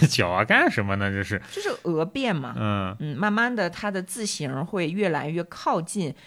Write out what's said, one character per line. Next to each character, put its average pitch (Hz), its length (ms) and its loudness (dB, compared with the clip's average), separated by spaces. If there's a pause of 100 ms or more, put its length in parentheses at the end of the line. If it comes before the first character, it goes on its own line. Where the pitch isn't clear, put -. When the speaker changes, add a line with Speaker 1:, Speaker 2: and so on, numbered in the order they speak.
Speaker 1:
脚 87 240 2
啊， 92 120 4
干 247 280 6
什 117 120 0
么 98 140 2
呢？ 98 140 2
这 98 120 0
是。 101 160 -2 (140)
Speaker 2:
就 - 80 -8
是 403 80 -2 (140)
讹 160 240 0
辩 240 280 -2
嘛。 131 220 -4
Speaker 1:
嗯。 104 440 -2
Speaker 2:
嗯， 151 180 -6
慢 208 120 2
慢 233 240 0
的， 196 140 0
它 208 220 -6
的 190 120 -2
字 214 220 -8
形 139 400 -4
会 175 240 -2
越 190 220 0
来 143 180 -2
越 165 160 -2
靠 240 340 -2
近 165 360 -4 (120)